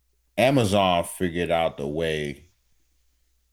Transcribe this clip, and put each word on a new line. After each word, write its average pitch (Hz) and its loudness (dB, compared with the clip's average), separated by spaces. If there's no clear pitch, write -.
Amazon 101 2
figured 85 -4
out 82 0
the 71 -6
way. 76 -6